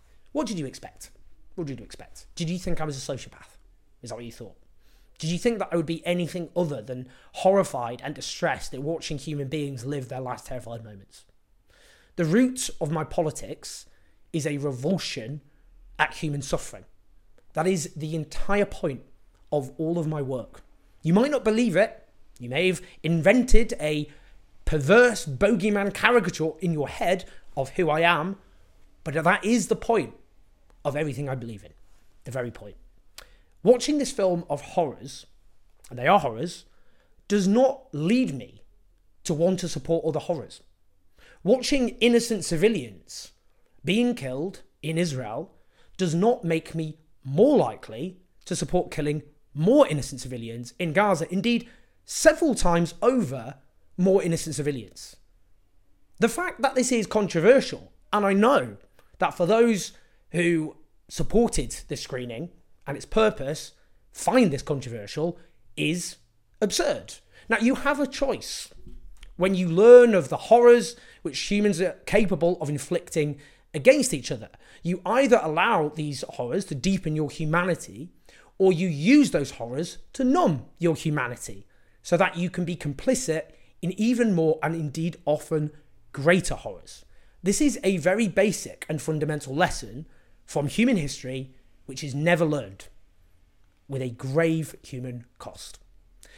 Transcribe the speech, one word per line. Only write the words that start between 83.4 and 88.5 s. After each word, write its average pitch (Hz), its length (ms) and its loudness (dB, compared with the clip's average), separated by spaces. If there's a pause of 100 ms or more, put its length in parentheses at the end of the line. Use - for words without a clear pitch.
in 180 180 -4
even 226 360 2
more 160 260 2
and 160 140 0
indeed 160 500 -6
often 151 460 -2 (420)
greater 165 400 2
horrors. - 500 -14 (380)
This 202 200 -2
is 277 220 2
a 190 140 2
very 190 300 2
basic - 600 -2